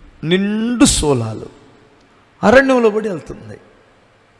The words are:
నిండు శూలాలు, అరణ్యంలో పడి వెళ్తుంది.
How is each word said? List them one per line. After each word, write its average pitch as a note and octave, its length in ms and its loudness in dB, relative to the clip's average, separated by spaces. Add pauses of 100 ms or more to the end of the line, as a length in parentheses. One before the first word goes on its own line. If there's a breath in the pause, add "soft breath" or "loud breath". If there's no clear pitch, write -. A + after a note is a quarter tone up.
(240)
నిండు G#3 640 0
శూలాలు, A2+ 600 -2 (1000)
అరణ్యంలో B3 460 4
పడి G#3+ 200 -4
వెళ్తుంది. A2 500 -12 (800)